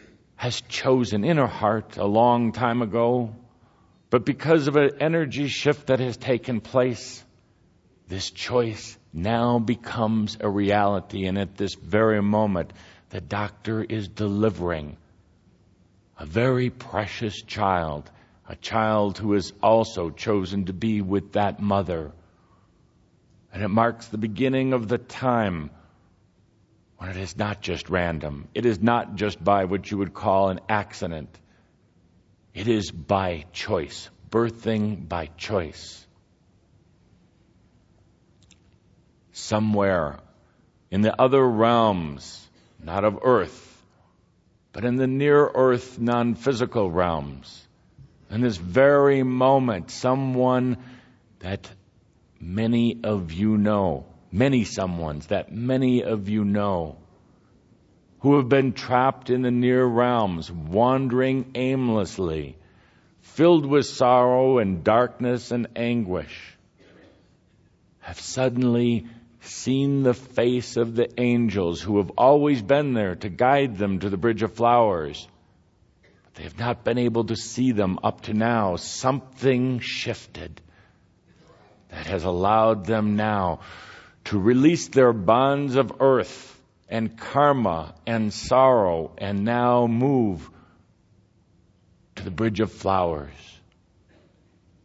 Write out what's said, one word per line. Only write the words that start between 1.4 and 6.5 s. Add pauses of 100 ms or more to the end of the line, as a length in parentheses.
heart
a
long
time
ago (760)
but
because
of
an
energy
shift
that
has
taken